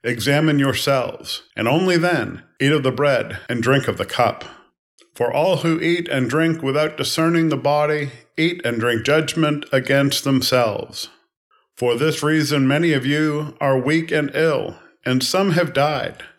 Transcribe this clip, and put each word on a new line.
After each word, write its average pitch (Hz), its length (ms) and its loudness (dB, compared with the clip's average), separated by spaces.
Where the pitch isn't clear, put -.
Examine 143 560 2
yourselves, - 840 -2
and 107 100 -2
only 175 300 2
then 147 460 -2
eat 139 120 4
of 143 120 0
the 131 80 2
bread 123 460 0
and 120 140 -4
drink 127 260 -2
of 95 80 -4
the 98 80 -6
cup. - 400 -2
For 120 180 0
all 160 260 2
who 160 220 0
eat 170 280 -2
and 127 220 -2
drink 160 320 0
without 151 340 -2
discerning 165 520 0
the 147 80 0
body 147 540 0
eat 175 280 0
and 117 140 -2
drink 117 260 0
judgment 151 680 0
against 139 520 0
themselves. 127 840 0
For 120 200 0
this 147 260 0
reason 147 440 2
many 156 260 2
of 131 120 0
you 151 560 -2
are 135 180 2
weak 160 320 0
and 147 240 0
ill, 151 420 0
and 127 180 0
some 190 300 0
have 160 200 0
died. 135 500 -2